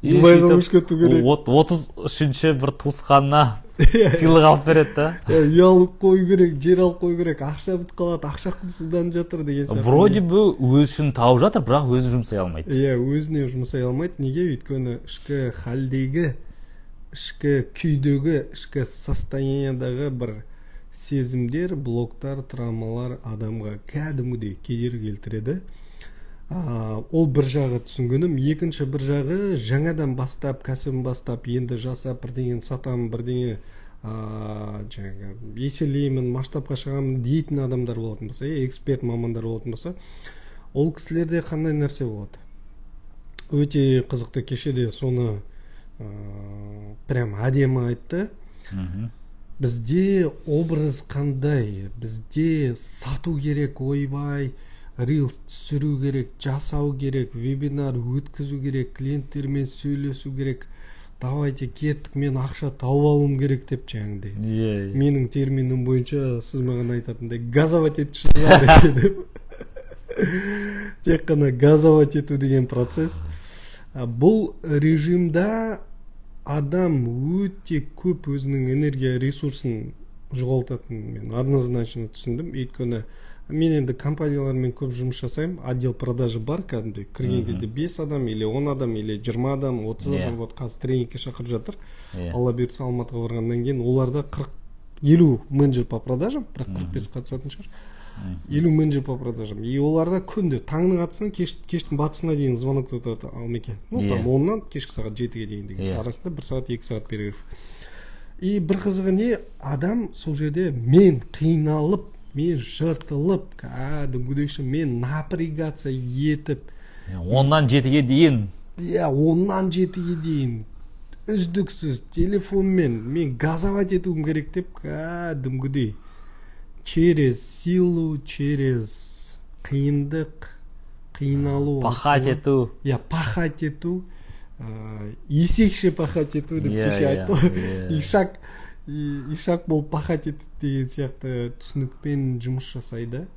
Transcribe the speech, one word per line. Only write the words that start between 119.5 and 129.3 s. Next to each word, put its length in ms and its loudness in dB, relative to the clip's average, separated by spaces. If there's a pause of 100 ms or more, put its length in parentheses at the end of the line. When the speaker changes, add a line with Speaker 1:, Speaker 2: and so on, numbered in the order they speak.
Speaker 1:
жетіге 520 -2
дейін. 420 -2 (640)
Үздіксіз 800 -2
телефонмен 880 2 (140)
мен 260 -2
газовать 540 0
етуім 320 -2
керек 280 -2
деп, 200 -6 (100)
кәдімгідей. 1120 -4 (920)
Через 560 4
силу, 840 0
через 1120 -4 (260)